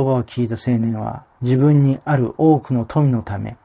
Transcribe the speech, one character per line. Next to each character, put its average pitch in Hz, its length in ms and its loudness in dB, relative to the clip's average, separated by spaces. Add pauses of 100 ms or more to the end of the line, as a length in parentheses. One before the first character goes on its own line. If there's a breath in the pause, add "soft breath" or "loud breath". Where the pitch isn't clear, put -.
葉 131 60 0
を 127 140 0
聞 - 200 -4
い 113 40 -4
た 113 60 -4
青 120 240 -2
年 113 220 -2
は、 110 240 -8 (160)
自 127 160 0
分 143 260 4
に 135 220 2
あ 147 120 0
る 120 220 -2
多 156 220 4
く - 140 -4
の 117 100 0
富 147 260 0
の 113 120 -2
た 101 160 -8
め、 107 260 -10